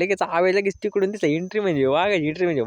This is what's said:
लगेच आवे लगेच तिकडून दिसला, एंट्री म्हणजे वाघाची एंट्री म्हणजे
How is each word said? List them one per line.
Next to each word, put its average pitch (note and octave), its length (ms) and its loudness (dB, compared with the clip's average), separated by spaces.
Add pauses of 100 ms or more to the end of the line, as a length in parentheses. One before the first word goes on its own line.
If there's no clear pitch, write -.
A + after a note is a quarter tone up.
लगेच F#3+ 220 0
आवे F3+ 320 2
लगेच G3 280 0
तिकडून G3 280 0
दिसला, G#3 200 -2
एंट्री F#3 300 -2
म्हणजे D#3 260 2
वाघाची E3 420 0
एंट्री E3+ 180 -2
म्हणजे D3+ 200 0